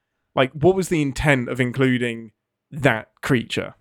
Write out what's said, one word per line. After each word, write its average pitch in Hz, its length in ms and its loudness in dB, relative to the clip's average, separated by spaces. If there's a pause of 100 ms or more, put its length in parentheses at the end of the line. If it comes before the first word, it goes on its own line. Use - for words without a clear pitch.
(360)
Like, 135 180 2
what 160 240 4
was 185 140 -2
the 165 100 2
intent 135 480 0
of 127 100 -4
including 123 760 -2 (380)
that 127 380 0 (140)
creature? 117 580 -4